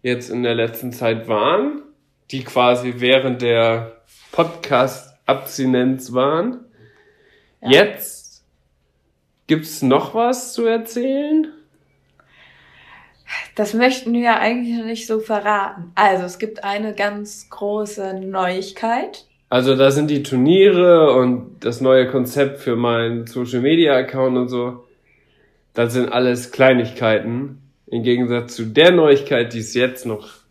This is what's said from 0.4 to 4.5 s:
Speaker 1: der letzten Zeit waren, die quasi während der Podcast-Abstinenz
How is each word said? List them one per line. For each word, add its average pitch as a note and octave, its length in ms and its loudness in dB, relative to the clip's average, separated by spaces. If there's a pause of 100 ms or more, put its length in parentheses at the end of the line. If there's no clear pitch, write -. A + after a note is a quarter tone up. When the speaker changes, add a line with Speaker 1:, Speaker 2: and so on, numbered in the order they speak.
Speaker 1:
der A#2 120 0
letzten A#2 380 -4
Zeit A2+ 340 -4
waren, F3 540 0 (500)
die C3 140 -10
quasi B2 540 0
während B2+ 440 2
der A2+ 600 0 (300)
Podcast-Abstinenz C3 1800 -2